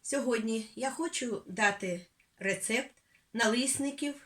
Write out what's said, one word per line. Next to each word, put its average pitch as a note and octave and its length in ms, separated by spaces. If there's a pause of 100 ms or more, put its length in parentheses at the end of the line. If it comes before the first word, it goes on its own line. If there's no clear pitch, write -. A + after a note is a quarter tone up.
Сьогодні A3+ 720
я C4 160
хочу C4 560
дати F#3+ 580 (340)
рецепт G3 520 (420)
налисників C4+ 800 (120)